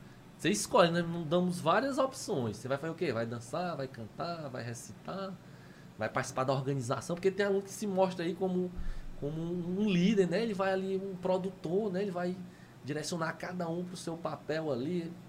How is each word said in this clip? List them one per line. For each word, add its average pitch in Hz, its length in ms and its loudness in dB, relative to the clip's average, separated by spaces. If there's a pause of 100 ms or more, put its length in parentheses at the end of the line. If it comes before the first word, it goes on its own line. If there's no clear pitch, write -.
(380)
Você 147 100 0
escolhe, 190 440 6
né? 175 100 2
Não 170 220 -2
damos 175 360 2
várias 233 380 2
opções. 151 580 0
Você - 120 -8
vai 135 100 0
fazer 165 140 -4
o - 20 -6
quê? 165 180 0
Vai 113 140 0
dançar, 151 500 -4
vai 135 120 -4
cantar, 147 600 -8
vai 123 140 -8
recitar, 160 680 -8 (680)
vai 110 100 0
participar 131 360 -2
da 135 80 2
organização. 135 640 0
Porque 185 160 2
tem 202 140 2
aluno 196 160 2
que 196 100 -10
se - 140 -6
mostra 185 380 4
aí 175 100 0
como, 180 360 0 (500)
como 156 220 -4
um 180 480 0
líder, 185 380 6
né? 175 140 2
Ele 233 120 0
vai 190 180 2
ali, 190 240 0
um 190 200 -4
produtor, 185 760 0
né? 180 100 0
Ele 202 100 -2
vai 180 240 -2 (480)
direcionar 156 480 -2
cada 175 360 -4
um 175 160 0
pro 180 120 -8
seu 165 200 -4
papel 156 560 -2
ali 165 380 0 (180)